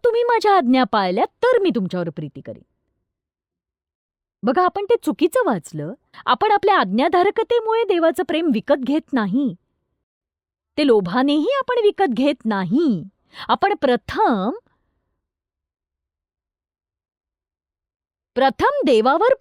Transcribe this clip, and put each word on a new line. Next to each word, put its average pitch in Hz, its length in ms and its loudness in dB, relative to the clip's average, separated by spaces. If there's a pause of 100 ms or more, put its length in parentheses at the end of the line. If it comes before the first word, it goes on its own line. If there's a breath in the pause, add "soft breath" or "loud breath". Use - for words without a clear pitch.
तुम्ही 466 180 2
माझ्या 453 340 2
आज्ञा 262 280 2
पाळल्या, 202 400 0
तर 494 340 0
मी 381 160 0
तुमच्यावर 180 360 -4
प्रीती 151 300 -12
करीन." - 220 -16 (1800)
बघा, 262 200 0
आपण 392 200 -4
ते 440 180 0
चुकीचं 359 440 -2
वाचलं. 170 460 -6 (340 loud breath)
आपण 359 240 0
आपल्या 403 280 2
आज्ञाधारकतेमुळे 392 1040 0
देवाचं 349 380 0
प्रेम 330 320 -2
विकत 247 200 -2
घेत 285 380 -4
नाही, 220 420 -2 (1200)
ते 294 80 2
लोभानेही 254 600 2 (120)
आपण 494 240 -2
विकत 403 260 2
घेत 262 360 -2
नाही. 202 640 -2 (400 loud breath)
आपण 392 260 0
प्रथम, 247 760 -2 (3750)
प्रथम 349 520 0
देवावर 285 540 2